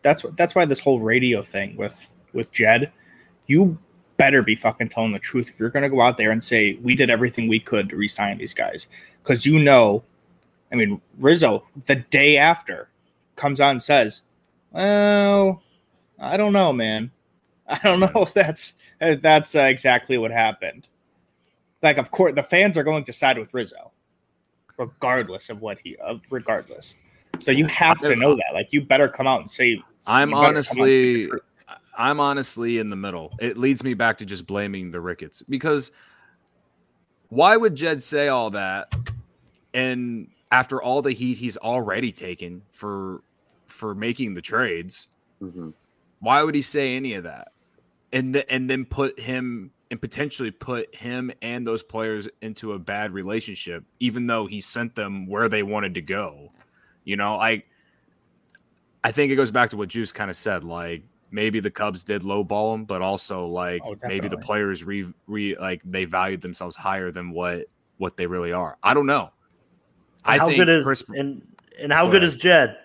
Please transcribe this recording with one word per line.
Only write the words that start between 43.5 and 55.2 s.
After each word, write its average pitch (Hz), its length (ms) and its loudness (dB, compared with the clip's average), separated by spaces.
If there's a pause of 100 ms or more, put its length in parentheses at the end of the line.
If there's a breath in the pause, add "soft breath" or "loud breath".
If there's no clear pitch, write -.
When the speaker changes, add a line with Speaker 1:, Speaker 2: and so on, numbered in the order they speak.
Speaker 2:
for 107 260 -12
making 113 400 -6
the 87 80 -12
trades, 92 680 -4 (340)
Speaker 3:
Mm-hmm. 87 280 -14 (500)
Speaker 2:
why 135 240 2
would 156 100 -2
he 147 80 0
say 131 360 -2
any 131 160 -8
of 92 100 -10
that? 73 300 -18 (580)
And 131 220 -4
th-, 139 160 0
and 127 200 -2
then 131 140 -2
put 135 340 -4
him 123 540 -10 (180)
and 113 120 -12
potentially 131 500 -8
put 120 420 -10
him 123 380 -10 (100)
and 120 240 -10
those 113 160 -4
players 110 460 -8 (140)
into 110 320 -12
a 95 60 -10
bad 101 320 -8
relationship, 95 720 -10 (160)
even 120 260 -2
though 113 180 -2
he 101 140 -12
sent 117 360 -4
them 98 320 -8